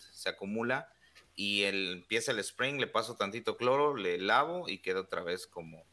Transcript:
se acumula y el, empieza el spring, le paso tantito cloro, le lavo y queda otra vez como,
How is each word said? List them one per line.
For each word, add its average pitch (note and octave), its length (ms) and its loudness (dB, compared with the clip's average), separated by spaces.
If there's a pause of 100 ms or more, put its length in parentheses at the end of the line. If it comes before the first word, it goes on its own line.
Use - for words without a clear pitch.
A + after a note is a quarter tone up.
(120)
se - 180 -6
acumula A2+ 600 -4 (500)
y G2+ 240 0
el, F#2+ 360 0
empieza A2+ 320 -2
el A2+ 80 0
spring, C3 400 -2
le A#2+ 80 0
paso A2+ 280 -2
tantito G#2+ 420 -2
cloro, C#3 380 4
le F#2 220 0
lavo C#3+ 500 2
y G2 120 -6
queda F#2 220 -2
otra F2+ 200 -4
vez F2 240 -4
como, E2 480 -14